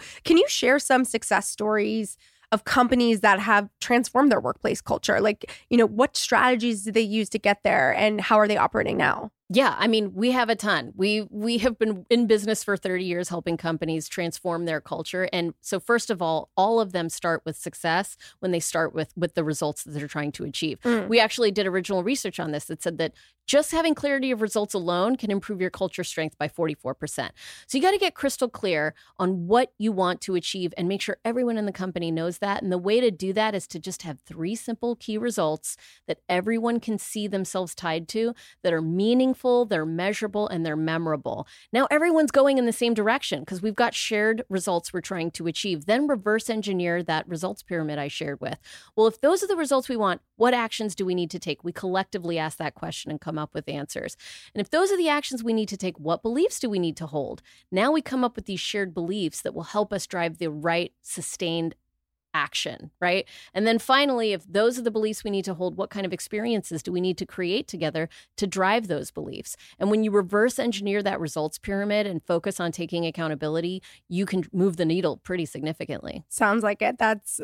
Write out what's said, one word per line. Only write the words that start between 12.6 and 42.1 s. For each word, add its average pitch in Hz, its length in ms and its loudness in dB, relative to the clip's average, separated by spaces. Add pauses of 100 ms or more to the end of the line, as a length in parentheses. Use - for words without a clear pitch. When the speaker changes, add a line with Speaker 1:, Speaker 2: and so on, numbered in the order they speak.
Speaker 2:
for 202 120 0
thirty 185 280 -2
years 175 240 -2
helping 170 280 -2
companies 160 520 -2
transform 170 560 -4
their 160 160 -2
culture. 180 520 -4
And 170 280 -2
so - 180 -4
first 233 320 0
of 185 100 -2
all, 160 360 0
all 226 240 4
of 208 100 0
them 175 180 -2
start 165 360 -2
with 160 120 -6
success 170 600 -2 (240)
when 185 100 0
they 175 80 2
start 160 340 0
with, 160 240 -4
with 170 180 -2
the 165 100 0
results 151 400 -2
that 160 80 -14
they're 147 160 -6
trying 147 240 -4
to - 120 -8
achieve. - 360 -4
Speaker 1:
Mm. 233 260 0
Speaker 2:
We 233 140 6
actually 220 320 2
did 202 120 0
original 185 380 0
research 214 380 -4
on 160 100 -4
this 151 140 -4
that - 180 -10
said 170 160 -4
that 160 140 -2 (340)
just 294 240 4
having 320 240 2
clarity 269 380 0
of 220 100 -2
results 208 320 0
alone 180 400 2
can 220 160 -4
improve 196 300 -2
your 185 100 0
culture - 320 -4
strength 156 340 -4
by 151 120 -2
forty-four 151 460 -4
percent. - 380 -8 (360)
So 277 100 0
you 269 40 0
gotta 392 160 4
get 381 180 0
crystal 262 320 -2
clear 156 460 -2 (220)
on 180 300 0
what 240 320 4
you 214 140 0
want 180 300 0
to 190 120 -4
achieve 180 420 -4
and 175 120 0
make 196 140 -2
sure 196 220 -4
everyone 233 320 0
in 208 100 -2
the 196 40 -2
company 180 400 -4
knows 165 280 -2
that. 202 260 -2
And 185 80 0
the 180 60 2
way 202 200 2
to 240 140 4
do 185 220 -4
that 214 200 2
is 185 140 -4
to 175 100 -10
just 175 240 -10
have 156 160 -8
three 165 380 -6
simple 233 400 -4
key 214 200 -6
results 202 600 -2 (320)
that 165 100 -4 (100)
everyone 226 520 2
can 214 180 -4
see 208 300 -6
themselves 185 480 -4
tied 165 320 -4
to, 226 260 -2 (300)
that 175 80 4
are 160 100 2
meaningful, 226 540 4 (280)
they're 175 220 0
measurable, 202 600 -2
and 165 180 -2
they're 151 80 -2
memorable. 160 720 -2 (260)
Now 254 160 4
everyone's 311 440 4